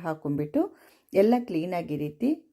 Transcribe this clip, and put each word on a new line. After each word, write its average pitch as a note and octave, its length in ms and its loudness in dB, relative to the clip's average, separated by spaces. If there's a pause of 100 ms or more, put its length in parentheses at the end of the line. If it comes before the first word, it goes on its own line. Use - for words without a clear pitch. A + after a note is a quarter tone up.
ಹಾಕ್ಕೊಂಡ್ಬಿಟ್ಟು D3+ 560 -2 (600)
ಎಲ್ಲ A3 120 6 (140)
ಕ್ಲೀನಾಗಿ E3+ 480 -4
ಈ D3 80 -4
ರೀತಿ D3+ 260 -2 (240)